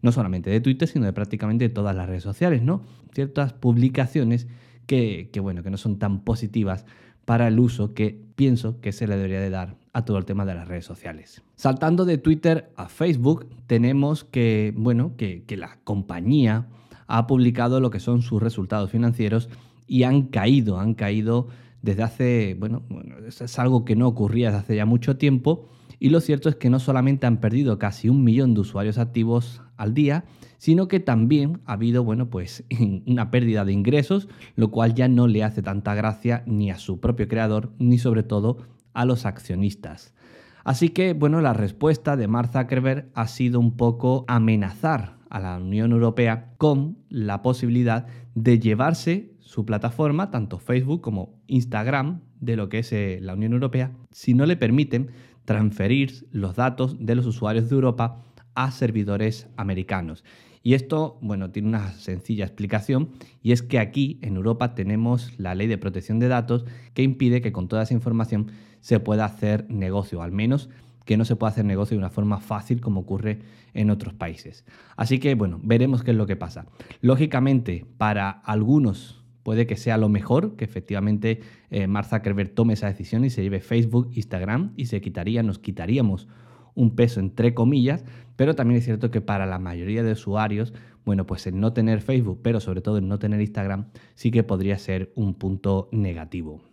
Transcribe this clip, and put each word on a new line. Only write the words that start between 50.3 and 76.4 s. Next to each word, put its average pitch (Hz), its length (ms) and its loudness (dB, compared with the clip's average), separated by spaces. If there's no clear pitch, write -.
tanto 104 280 -6
Facebook 131 420 -2
como 101 460 -8
Instagram, 135 760 -2
de 117 160 -2
lo 101 140 -4
que 107 100 -4
es, 117 140 -6
eh, 98 280 -4
la 95 120 -8
Unión 110 200 -2
Europea, 127 400 -2
si - 220 0
no 131 120 6
le 175 120 2
permiten 131 520 2
transferir 107 880 0
los 95 240 -4
datos 131 400 -2
de 117 100 0
los 127 100 0
usuarios 113 440 -2
de 139 60 0
Europa 120 480 0
a 131 160 -2
servidores 107 840 -2
americanos. 92 640 -6
Y 123 140 4
esto, 156 440 -2
bueno, 98 300 -6
tiene 104 180 -4
una 104 240 -2
sencilla 95 540 -6
explicación, 110 640 -2
y 120 100 2
es 120 100 4
que 123 180 0
aquí 131 420 -2
en 98 160 -4
Europa 113 380 -2
tenemos 113 640 -2
la 90 180 -6
ley 104 120 -2
de 110 100 -2
protección 95 420 -4
de 123 100 2
datos 120 360 0
que 131 100 0
impide 127 380 2
que 113 100 -4
con 92 160 -6
toda 107 160 -2
esa 113 100 -2
información 113 540 0
se 110 220 2
pueda 107 240 0
hacer 107 440 -2
negocio, 98 520 -4
al 85 100 -8
menos 117 380 0
que 107 140 2
no 113 80 4
se 117 100 0
pueda 110 160 0
hacer 107 140 0
negocio 101 300 0
de 101 40 0
una 95 100 -4
forma 104 300 0
fácil 110 400 -4
como 98 220 -2
ocurre 104 380 -4
en 107 160 2
otros 101 240 -2
países. 82 500 -14
Así 127 240 0
que, 139 160 2
bueno, 92 260 -2
veremos 120 420 2
qué 123 80 0
es 113 60 4
lo 104 100 0
que 98 100 -4
pasa. - 280 -12